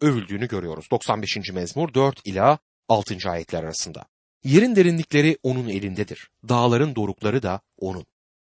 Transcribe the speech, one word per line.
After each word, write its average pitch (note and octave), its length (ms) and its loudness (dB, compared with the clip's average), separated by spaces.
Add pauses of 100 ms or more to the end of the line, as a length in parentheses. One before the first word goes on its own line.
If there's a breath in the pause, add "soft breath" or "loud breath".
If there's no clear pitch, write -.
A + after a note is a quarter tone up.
övüldüğünü A2+ 460 0
görüyoruz. F2 440 -6
Doksan A2 300 -2
beşinci G2 320 -6
mezmur A#2 400 -4
dört C3+ 340 0
ila G#2 320 2 (300)
altıncı G2+ 400 0
ayetler E2+ 340 -6
arasında. D#2+ 420 -10 (380)
"Yerin G#3 320 6
derinlikleri D#3+ 680 4
onun B2+ 240 -2
elindedir. G2 600 -6 (200)
Dağların B2 460 2
dorukları G#2+ 480 -2
da F#2+ 180 -4 (160)
onun. F#2 280 -8 (400)